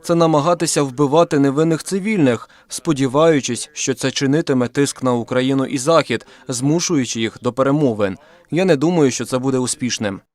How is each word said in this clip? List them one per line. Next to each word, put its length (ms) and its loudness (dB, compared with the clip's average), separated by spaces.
це 120 0
намагатися 680 2
вбивати 560 2
невинних 440 2
цивільних, 680 0
сподіваючись, 1040 0
що 200 -4
це 180 -4
чинитиме 560 0
тиск 360 -2
на 100 2
Україну 520 0
і 120 -6
Захід, 480 0
змушуючи 720 -2
їх 220 -4
до 120 -2
перемовин. 640 0
Я 140 0
не 100 4
думаю, 360 2
що 140 -6
це 120 -4
буде 200 0
успішним. 640 -4